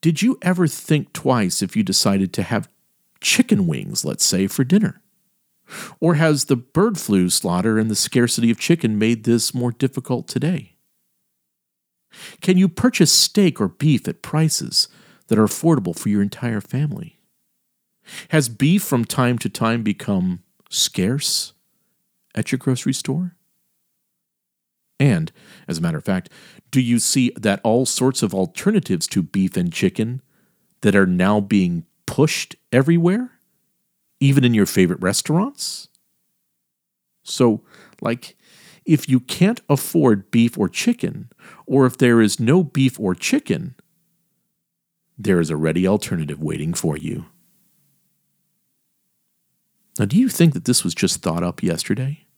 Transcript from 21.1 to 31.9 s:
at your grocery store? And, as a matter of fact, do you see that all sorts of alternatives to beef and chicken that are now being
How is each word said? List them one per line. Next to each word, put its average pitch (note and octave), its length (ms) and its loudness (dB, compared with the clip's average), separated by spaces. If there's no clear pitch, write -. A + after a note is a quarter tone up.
at - 180 -4
your C3 60 -2
grocery C3 360 -2
store? E3+ 420 -6
And, F#2+ 320 2
as E2+ 100 -6
a D#2+ 40 -6
matter E2 180 -2
of - 40 -16
fact, F#2+ 260 -4
do C3 100 2
you A#2+ 180 2
see B2 380 0
that G2+ 260 0
all A#2+ 220 2
sorts B2+ 380 -2
of G2 100 -2
alternatives F#2+ 720 -2
to - 140 -2
beef F#2 340 -2
and F2+ 160 -2
chicken A2 500 -2
that G2+ 140 2
are G2 100 6
now F#2 340 2
being F#2+ 460 0